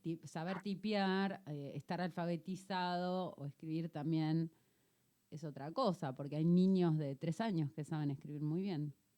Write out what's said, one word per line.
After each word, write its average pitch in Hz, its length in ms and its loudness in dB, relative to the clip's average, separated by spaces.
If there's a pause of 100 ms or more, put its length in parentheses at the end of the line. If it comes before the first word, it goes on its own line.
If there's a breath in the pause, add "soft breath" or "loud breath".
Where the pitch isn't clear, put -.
tip-, 165 220 -4
saber 170 360 -6
tipear, 196 880 0
eh, 143 260 -8
estar 165 280 -4
alfabetizado, 180 1300 -2
o 143 120 -8
escribir 160 440 -4
también 160 600 2 (800)
es 151 120 -12
otra 139 280 -8
cosa, 165 440 0
porque 143 200 -6
hay 156 100 2
niños 180 540 6
de 139 160 -2
tres 160 260 -2
años 165 300 2
que 156 120 -6
saben 151 280 0
escribir 143 320 -6
muy 156 180 0
bien. 151 320 -2 (240)